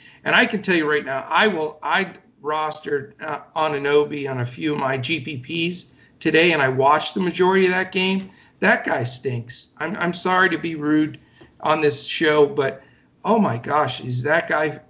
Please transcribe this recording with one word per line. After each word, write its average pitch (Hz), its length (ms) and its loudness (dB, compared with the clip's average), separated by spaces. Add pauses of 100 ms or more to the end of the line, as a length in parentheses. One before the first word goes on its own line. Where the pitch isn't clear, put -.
(240)
And 147 100 0
I 226 120 6
can 202 160 -2
tell 185 140 0
you 151 140 2
right 147 140 0
now, 135 240 -6
I 196 200 4
will, 156 360 -4
I 180 300 -2 (280)
rostered, 151 800 -4
uh, 151 200 -8 (140)
Anunoby 147 760 0
on 131 100 -4
a 120 60 -2
few 160 280 -4
of 143 60 -4
my 135 180 0
G 156 220 -4
P 147 180 -10 (340)
Ps - 220 -10 (260)
today, 165 340 4
and 147 80 2
I 131 80 4
watched 135 460 2
the 202 40 -2
majority 185 460 2
of 180 60 4
that 185 200 -2
game. 190 380 -2 (300)
That 214 260 2
guy 143 180 -2
stinks. - 760 -6
I'm, 165 200 -6
I'm 175 160 -2
sorry 185 380 2
to 165 60 0
be 160 180 -6
rude 151 440 0 (400)
on 156 220 0
this 147 240 2
show, 151 400 4
but, 139 380 -2 (420)
oh 220 140 4
my 131 180 2
gosh, 143 440 -2
is 123 220 -4
that 160 240 0
guy 156 320 -2 (100)